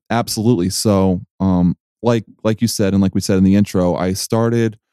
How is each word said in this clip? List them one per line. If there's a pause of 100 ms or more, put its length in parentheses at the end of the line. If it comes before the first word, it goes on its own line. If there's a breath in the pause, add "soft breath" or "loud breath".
(120)
absolutely.
So, (180)
um, (280)
like, (180)
like
you
said,
and
like
we
said
in
the
intro,
I
started (160)